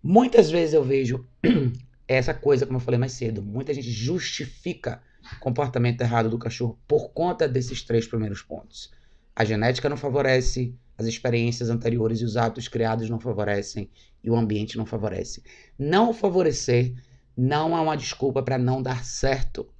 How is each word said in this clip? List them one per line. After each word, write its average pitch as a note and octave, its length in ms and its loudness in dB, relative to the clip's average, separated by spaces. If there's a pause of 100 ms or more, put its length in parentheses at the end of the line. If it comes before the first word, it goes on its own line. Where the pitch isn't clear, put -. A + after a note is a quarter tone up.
Muitas E3+ 480 8
vezes D#3+ 240 2
eu D3+ 80 8
vejo C3 440 0 (160)
<clears throat> - 640 0
essa C3 260 2
coisa, C#3 320 2
como B2+ 120 -4
eu B2 40 -4
falei B2 160 0
mais B2 140 0
cedo, A2 300 -4
muita A#2+ 300 -6
gente B2+ 180 -6
justifica C3+ 1120 -6 (340)
o - 40 -20
comportamento B2 600 0
errado A2+ 280 2
do A2+ 100 -2
cachorro A#2 400 -6 (100)
por - 220 2
conta E3 380 0
desses B2 340 -4
três A2+ 240 -2
primeiros A2 360 -4
pontos. - 480 -16 (440)
A A2+ 100 0
genética A2+ 440 0
não C#3+ 80 -2
favorece, C3 760 0 (240)
as A2+ 80 -2
experiências A#2 640 -2
anteriores A2+ 500 0
e A#2+ 40 -2
os A2 120 -2
hábitos A#2 320 -2
criados A2+ 400 -2
não A#2 100 -4
favorecem, G2+ 680 -4 (340)
e A#2 80 -2
o A#2 60 4
ambiente G#2+ 400 -2
não A2 100 -4
favorece. G2+ 560 -6 (360)
Não F#3+ 340 2
favorecer D#3 840 0 (420)
não D3+ 400 2
é E3 40 2
uma D#3 160 0
desculpa C3+ 460 -2
pra C3 160 -2
não B2+ 240 0
dar B2+ 220 -4
certo - 600 -2 (140)